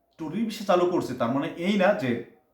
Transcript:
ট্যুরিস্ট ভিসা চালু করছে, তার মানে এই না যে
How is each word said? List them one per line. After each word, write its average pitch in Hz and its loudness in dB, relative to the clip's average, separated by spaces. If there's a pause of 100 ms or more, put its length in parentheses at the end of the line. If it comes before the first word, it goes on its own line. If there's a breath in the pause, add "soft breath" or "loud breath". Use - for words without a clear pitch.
(160)
ট্যুরিস্ট 165 -4
ভিসা 208 -8
চালু 175 4
করছে, - 0
তার 117 -2
মানে 143 -2
এই 190 0
না 196 4
যে 120 -4 (160)